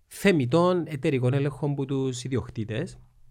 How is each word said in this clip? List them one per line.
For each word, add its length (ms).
θεμητόν 800
εταιρικών 480
έλεγχο 320
από 180
τους 400
ιδιοκτήτες. 760